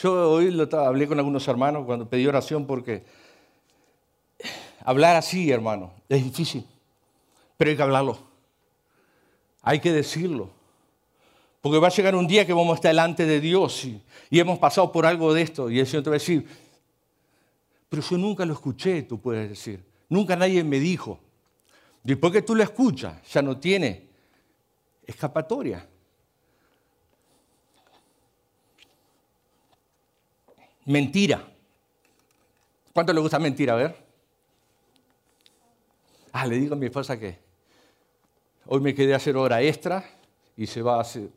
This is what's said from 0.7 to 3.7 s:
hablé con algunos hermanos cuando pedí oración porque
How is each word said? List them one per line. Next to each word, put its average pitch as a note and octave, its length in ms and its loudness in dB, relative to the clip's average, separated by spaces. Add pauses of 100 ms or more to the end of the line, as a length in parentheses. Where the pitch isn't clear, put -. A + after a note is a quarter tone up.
hablé C3+ 200 2
con D3 120 -2
algunos C#3 280 -2
hermanos C#3 380 0
cuando A#2+ 240 -6
pedí B2+ 180 0
oración C#3+ 380 -2
porque A#2+ 400 -6 (1800)